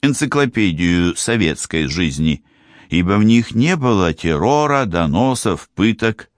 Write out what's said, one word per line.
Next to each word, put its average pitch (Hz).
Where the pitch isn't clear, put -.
энциклопедию 104
советской 80
жизни, 76
ибо 87
в 107
них 113
не 151
было 104
террора, 135
доносов, 87
пыток. 110